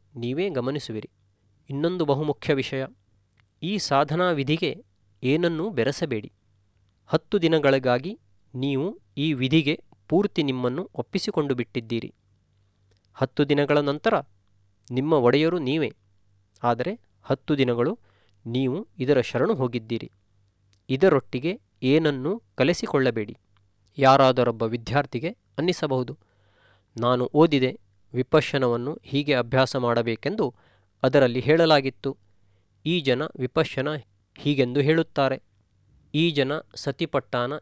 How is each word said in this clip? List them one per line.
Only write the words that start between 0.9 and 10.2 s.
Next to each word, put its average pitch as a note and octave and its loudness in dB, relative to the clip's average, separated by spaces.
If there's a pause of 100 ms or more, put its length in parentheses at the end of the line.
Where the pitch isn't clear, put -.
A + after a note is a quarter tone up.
ಇನ್ನೊಂದು E3 -2
ಬಹುಮುಖ್ಯ D3 0
ವಿಷಯ, C3+ -4 (760)
ಈ G3 -4
ಸಾಧನಾ D#3 0
ವಿಧಿಗೆ D3+ -2 (380)
ಏನನ್ನೂ E3 0
ಬೆರೆಸಬೇಡಿ. C3 -4 (760)
ಹತ್ತು - 0
ದಿನಗಳಿಗಾಗಿ C#3+ 2 (360)
ನೀವು C#3 -4 (180)
ಈ D3+ -2
ವಿಧಿಗೆ C#3 0 (240)
ಪೂರ್ತಿ F#3 0